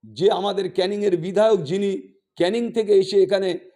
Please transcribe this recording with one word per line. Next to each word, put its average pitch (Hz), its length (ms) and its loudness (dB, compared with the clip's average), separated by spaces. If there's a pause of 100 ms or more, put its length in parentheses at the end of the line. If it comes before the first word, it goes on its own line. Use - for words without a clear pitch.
যে 113 260 -4
আমাদের 190 360 -4 (100)
ক্যানিংয়ের 196 480 -2
বিধায়ক, 196 360 2 (100)
যিনি 196 200 -2 (480)
ক্যানিং 208 240 0 (100)
থেকে 208 200 0 (100)
এসে 196 200 -2
এখানে 190 260 0 (260)